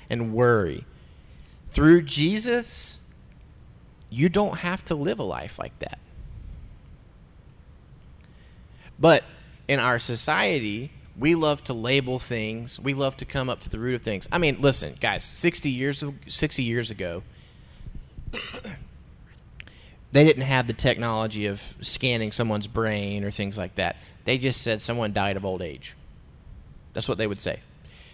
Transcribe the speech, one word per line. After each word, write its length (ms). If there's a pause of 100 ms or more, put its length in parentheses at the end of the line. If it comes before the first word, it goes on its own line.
and 240
worry, 540 (840)
through 300
Jesus, 960 (1120)
you 220
don't 280
have 280
to 80
live 260
a 40
life 340
like 220
that. 180 (3000)
But 240 (440)
in 120
our 200
society, 920 (260)
we 180
love 300
to 80
label 460
things. 600
We 140
love 260
to 60
come 240
up 120
to 100
the 80
root 160
of 80
things. 280
I 60
mean, 240
listen, 400
guys, 240
sixty 460
years, 340 (220)
sixty 380
years 260
ago, 320 (1120)
<coughs> 100 (1700)
they 120
didn't 180
have 240
the 80
technology 720
of 160 (180)
scanning 520
someone's 340
brain 580
or 60
things 260
like 200
that. 200 (280)
They 120
just 240
said 220
someone 320
died 240
of 80
old 160
age. 320 (1000)
That's 160
what 80
they 100
would 140
say. 200 (540)